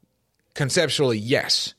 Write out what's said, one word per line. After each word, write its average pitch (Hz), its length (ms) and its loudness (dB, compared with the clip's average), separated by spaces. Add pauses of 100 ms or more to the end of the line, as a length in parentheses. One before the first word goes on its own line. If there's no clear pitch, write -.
(540)
Conceptually, 135 640 0
yes. - 600 -2